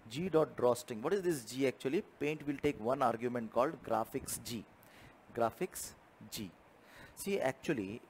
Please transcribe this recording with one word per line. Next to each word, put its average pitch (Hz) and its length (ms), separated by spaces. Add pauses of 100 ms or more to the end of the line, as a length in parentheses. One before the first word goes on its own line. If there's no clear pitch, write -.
G 156 200
dot 156 280
drawstring. 120 440
What 156 120
is 202 80
this 160 240
G 127 220
actually? 135 360 (160)
Paint 147 260
will 143 160
take 147 180
one 123 220
argument 117 520
called 139 300
graphics 113 600
G. 117 220 (720)
Graphics - 560 (400)
G. 104 180 (640)
See, 196 240
actually, 123 720